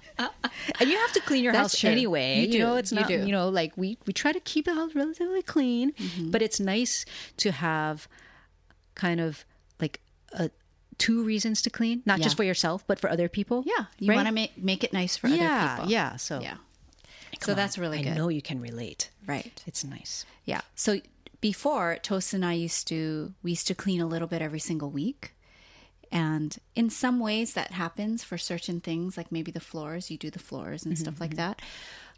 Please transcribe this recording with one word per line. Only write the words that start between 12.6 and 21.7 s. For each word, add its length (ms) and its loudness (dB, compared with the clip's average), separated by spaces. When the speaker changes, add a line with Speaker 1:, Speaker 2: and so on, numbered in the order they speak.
Speaker 1:
but 140 2
for 100 2
other 180 2
people. 380 -2
Speaker 2:
Yeah. 200 0
You 120 2
Speaker 1:
Right? 60 8
Speaker 2:
wanna 160 4
ma-, 140 2
make 280 0
it 80 -2
nice 240 0
for 120 -2
Speaker 1:
Yeah, 60 6
Speaker 2:
other 120 0
people. 140 -2
Speaker 1:
yeah. 260 0
So 240 -6
Speaker 2:
Yeah. 120 -8
Speaker 1:
come 880 -20
Speaker 2:
So 120 0
Speaker 1:
on. 40 2
Speaker 2:
that's 220 0
really 200 -2
Speaker 1:
I 40 -2
Speaker 2:
good. 120 -2
Speaker 1:
know 140 0
you 140 -2
can 180 -6
relate. 500 -8
Speaker 2:
Right. 400 -8
Speaker 1:
It's 160 -8
nice. 420 -12
Speaker 2:
Yeah. 160 -4
So 240 0
before, 600 0